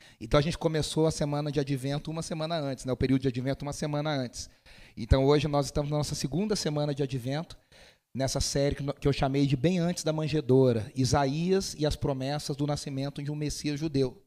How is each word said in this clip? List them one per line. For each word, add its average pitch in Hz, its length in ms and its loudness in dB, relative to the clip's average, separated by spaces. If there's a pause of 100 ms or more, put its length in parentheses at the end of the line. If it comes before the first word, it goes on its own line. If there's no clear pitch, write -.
(200)
Então 117 180 2
a 147 40 6
gente 156 160 0
começou 160 500 2
a 156 40 2
semana 147 400 -2
de 143 80 0
advento 139 520 -2
uma 160 100 -6
semana 165 360 -4
antes, 139 260 -6
né, 127 80 -2
o 123 60 0
período 135 240 4
de 135 60 0
advento 131 360 -2
uma 143 80 -6
semana 147 380 -4
antes. 135 400 -4 (480)
Então 135 280 4
hoje 147 220 6
nós 143 200 0
estamos 147 240 -4
na 151 60 0
nossa 147 180 -4
segunda 190 400 -2
semana 147 380 -2
de 143 100 -4
advento, 135 520 -6 (600)
nessa 131 260 0
série 143 340 0
que 143 80 -6
no-, 139 100 -4
que - 140 -2
eu 139 60 6
chamei 139 320 2
de 139 100 2
Bem 165 220 2
Antes 170 260 0
da 156 80 -2
Manjedoura, 131 840 4
Isaías 147 840 2
e 147 80 0
as 147 100 0
Promessas 143 640 -4
do 147 80 0
Nascimento 143 560 -4
de 143 100 -6
um 151 40 -6
Messias 147 440 -4
Judeu. 139 480 0